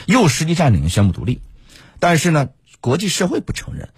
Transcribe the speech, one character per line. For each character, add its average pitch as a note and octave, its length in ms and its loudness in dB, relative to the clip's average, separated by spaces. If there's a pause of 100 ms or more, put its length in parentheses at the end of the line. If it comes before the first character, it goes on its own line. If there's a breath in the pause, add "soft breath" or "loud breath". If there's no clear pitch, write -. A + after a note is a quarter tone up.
又 G#3+ 200 4
实 D#3 180 -2
际 E3 100 -2
占 D3+ 180 2
领， D2+ 160 0
宣 G2+ 160 2
布 F2+ 80 2
独 - 120 -8
立。 A#2+ 160 -4 (580 loud breath)
但 F3 180 4
是 F3+ 140 0
呢， C#3+ 160 2 (340)
国 C3 160 0
际 G3+ 100 -4
社 F3+ 200 -2
会 D4+ 120 -2
不 - 140 -8
承 - 220 -12
认， - 220 -14